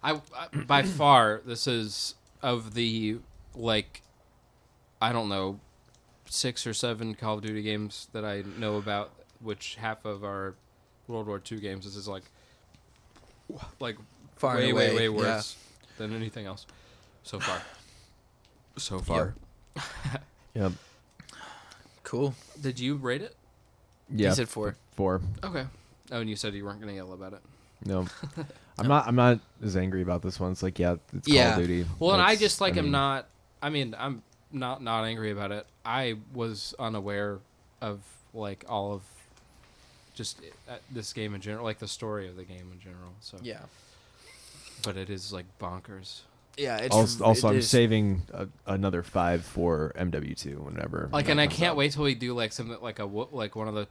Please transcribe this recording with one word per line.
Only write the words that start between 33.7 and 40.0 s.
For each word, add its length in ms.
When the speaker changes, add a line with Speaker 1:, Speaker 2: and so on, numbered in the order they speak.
Speaker 1:
mean, 260
I'm 260
not, 320
not 220
angry 260
about 220
it. 140
I 320
was 440
unaware 600
of, 200
like, 340
all 240
of 100